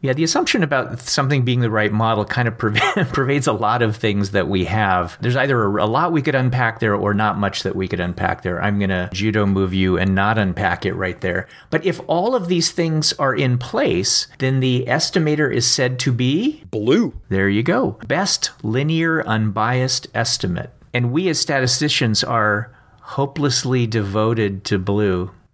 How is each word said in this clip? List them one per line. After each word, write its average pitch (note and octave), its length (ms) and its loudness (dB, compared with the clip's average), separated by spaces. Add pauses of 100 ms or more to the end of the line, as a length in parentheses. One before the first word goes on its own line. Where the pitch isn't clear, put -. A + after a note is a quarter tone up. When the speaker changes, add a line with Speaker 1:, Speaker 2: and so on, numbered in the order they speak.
Speaker 1:
Yeah, C3+ 120 -2
the D3 120 0
assumption C4+ 380 2
about C3+ 380 -2
something C3+ 440 0
being B2 160 2
the A#2+ 100 2
right G#2+ 220 2
model G#2+ 320 2
kind A#2+ 220 -2
of A2+ 100 -4
perv-, A2 520 0
<laughs> - 40 -8
pervades C#3 360 0
a C3 40 2
lot A2+ 300 0
of G#2+ 140 0
things G2+ 340 0
that F#2+ 180 0
we F#2 180 2
have. F#2 540 0
There's A#2+ 160 0
either C3 280 2
a, G2+ 200 0
a - 20 0
lot D3+ 260 0
we D#3 100 2
could C#3 140 0
unpack B2 420 0
there G#2+ 160 2
or G2+ 180 0
not G#2 240 2
much G2 280 -2
that F#2+ 100 -2
we F#2 140 -2
could F2+ 120 -4
unpack F2+ 420 -2
there. F2+ 200 -4
I'm G2+ 160 0
gonna F#2+ 340 0
judo G#2 340 0
move F#2+ 280 2
you F#2 240 2
and F#2+ 160 2
not G#2 240 2
unpack F#2+ 480 0
it F2+ 80 -2
right F2+ 260 -6
there. F#2 280 -4 (220)
But D#3 140 -2
if E3+ 220 -2
all G3 280 0
of G3 140 -2
these E3+ 220 2
things D#3+ 440 0
are C#3 200 0
in B2+ 240 2
place, B2 720 -2 (100)
then C3 220 0
the B2+ 260 0
estimator D3+ 680 0
is A#2 160 0
said B2+ 320 0
to C3+ 120 0
be? C#3+ 580 0
Speaker 2:
Blue. B2+ 580 0
Speaker 1:
There F#2+ 200 2
you G#2 160 2
go. G3 420 0
Best - 460 -2 (100)
linear D#3+ 640 0
unbiased A2 880 0
estimate. F2+ 560 -2 (240)
And A#2+ 180 2
we F3+ 160 0
as D#3 120 0
statisticians C3 840 0
are G#2+ 500 0 (280)
hopelessly C3 880 0
devoted G#2+ 760 0
to G#2 140 0
blue. F#2+ 540 0 (220)